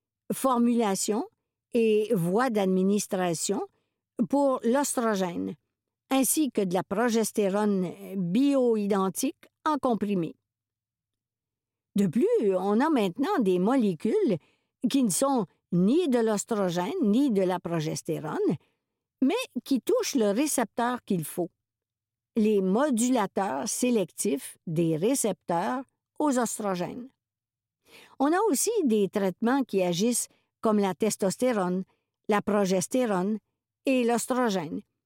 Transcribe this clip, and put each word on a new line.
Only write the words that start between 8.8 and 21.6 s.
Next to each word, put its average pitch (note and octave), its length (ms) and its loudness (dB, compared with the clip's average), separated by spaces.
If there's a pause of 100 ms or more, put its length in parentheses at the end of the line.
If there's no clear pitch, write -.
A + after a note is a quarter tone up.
en D4+ 120 0
comprimé. G#3 600 -2 (1600)
De G3 100 2
plus, B3+ 500 2
on G3+ 240 0
a D#4 100 2
maintenant C#4 500 0
des F#3 180 2
molécules A3 800 2 (500)
qui C4+ 140 2
ne A3 80 2
sont C4 360 0 (260)
ni A3 340 2
de A#3+ 140 2
l'oestrogène G#3+ 720 -2 (100)
ni A#3 300 2
de G3 100 2
la F3+ 160 0
progestérone, D#3+ 1000 -4 (640)
mais C#4 140 2 (300)
qui C4 160 -2
touchent - 340 -2
le G#3+ 160 2
récepteur B3 760 -2
qu'il E3+ 200 -2
faut, - 260 -6 (880)